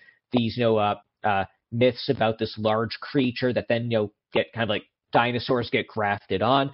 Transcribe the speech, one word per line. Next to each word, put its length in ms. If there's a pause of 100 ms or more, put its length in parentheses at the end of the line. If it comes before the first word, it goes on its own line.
(320)
these, 260
you 60
know, 140
uh, 180 (280)
uh, 220 (260)
myths 380
about 280
this 200
large 420
creature 540
that 160
then, 220
you 60
know, 140 (220)
get 200
kind 100
of 60
like 140 (280)
dinosaurs 580
get 180
grafted 540
on. 320